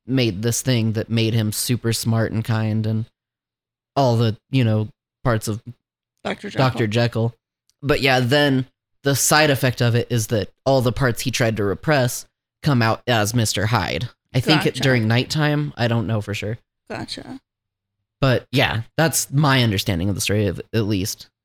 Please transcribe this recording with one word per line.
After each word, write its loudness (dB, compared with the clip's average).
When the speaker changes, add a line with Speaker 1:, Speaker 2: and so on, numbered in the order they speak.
Speaker 1:
made 0
this -2
thing 0
that -4
made 0
him 0
super -2
smart 0
and -2
kind -2
and -4
all 4
the, 2
you 2
know, 0
parts 0
of -6
Speaker 2:
Doctor -6
Jekyll. 0
Speaker 1:
Doctor -2
Jekyll. 0
But 0
yeah, 4
then 2
the 2
side 4
effect 0
of 2
it 0
is 0
that -2
all 4
the 2
parts 0
he -4
tried 0
to -2
repress 0
come 2
out 0
as 2
Mister 0
Hyde. -2
I 2
think 2
it, -2
Speaker 2:
Gotcha. -6
Speaker 1:
during 2
nighttime. 0
I 0
don't 0
know -2
for -6
sure. -8
Speaker 2:
Gotcha. -12
Speaker 1:
But 0
yeah, 0
that's 0
my 4
understanding 0
of -2
the -6
story, 0
of, -4
at 0
least. -4